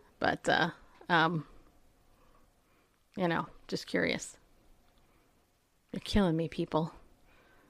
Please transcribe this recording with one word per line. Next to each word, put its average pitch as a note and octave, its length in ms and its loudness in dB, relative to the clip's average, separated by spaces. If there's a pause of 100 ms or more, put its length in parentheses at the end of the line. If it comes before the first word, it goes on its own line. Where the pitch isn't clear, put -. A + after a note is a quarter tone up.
(200)
but, - 300 0
uh, E3+ 220 2 (360)
um, E3 380 2 (1700)
you F3+ 140 0
know, E3 180 -2 (220)
just - 180 -6
curious. - 480 -2 (1600)
You're - 80 -6
killing F#3 340 2
me, D#3+ 140 -2
people. D#3+ 440 -2 (760)